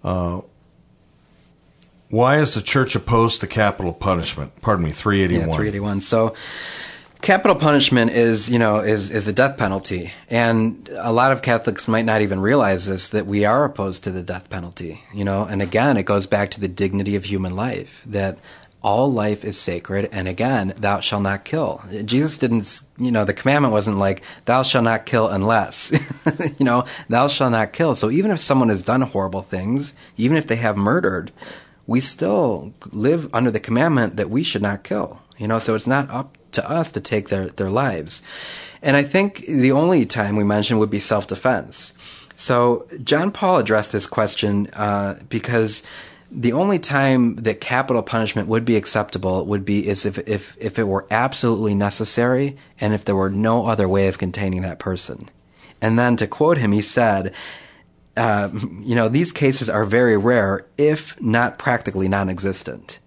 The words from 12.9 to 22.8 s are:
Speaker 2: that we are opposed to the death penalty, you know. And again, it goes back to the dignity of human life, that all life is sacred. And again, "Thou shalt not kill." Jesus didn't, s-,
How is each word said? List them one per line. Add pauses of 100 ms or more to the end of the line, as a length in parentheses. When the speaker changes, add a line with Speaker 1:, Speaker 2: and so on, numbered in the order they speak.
Speaker 2:
that
we
are
opposed
to
the
death
penalty, (100)
you
know.
And
again,
it
goes
back
to
the
dignity
of
human
life,
that (420)
all
life
is
sacred.
And
again,
"Thou
shalt
not
kill." (220)
Jesus
didn't,
s-, (120)